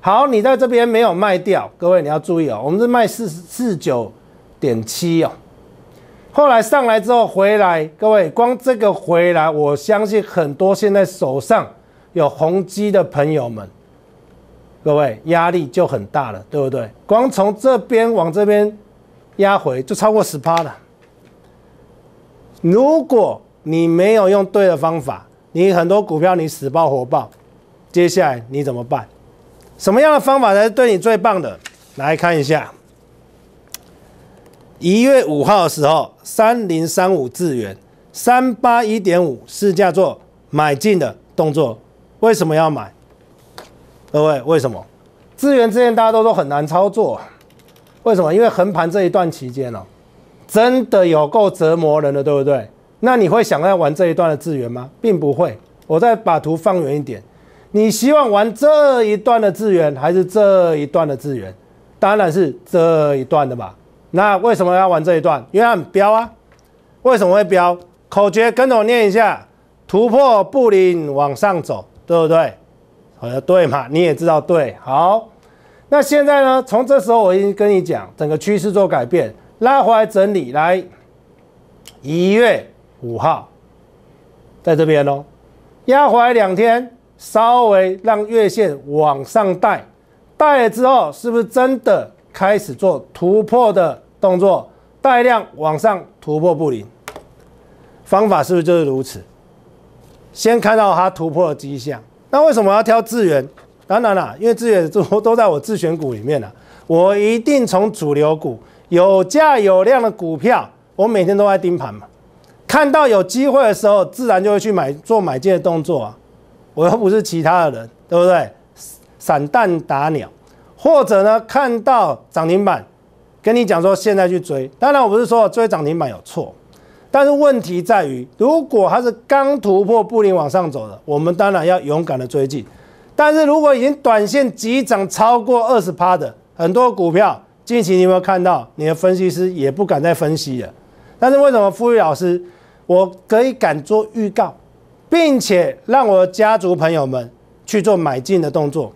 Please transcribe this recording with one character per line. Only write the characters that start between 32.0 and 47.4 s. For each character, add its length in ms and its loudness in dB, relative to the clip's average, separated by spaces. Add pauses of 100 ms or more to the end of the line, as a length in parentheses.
看 220 0
一 40 -2
下， 280 -2 (2000)
一 220 0
月 240 4
五 180 -2
号 220 2
的 40 0
时 180 -2
候， 260 0 (100)
三 460 0
零 180 -2
三 260 0
五 160 -2
智 280 -4
原， 200 -8 (360)
三 420 0
八 300 0
一 160 -2
点 240 0
五 220 -6
市 260 -2
价 180 2
做 300 0 (300)
买 240 0
进 240 0
的 180 -4 (180)
动 180 -2
作， 260 -2 (440)
为 100 2
什 140 0
么 80 -2
要 160 2
买？ 220 -10 (1200)
各 100 0
位， 200 0
为 140 0
什 140 -2
么？ 160 -14 (500)
智 200 2
原 120 4
之 100 -2
前 140 2
大 120 2
家 80 2
都 100 2
说 100 2
很 160 -2
难 160 -2
操 240 0
作， 320 -4 (840)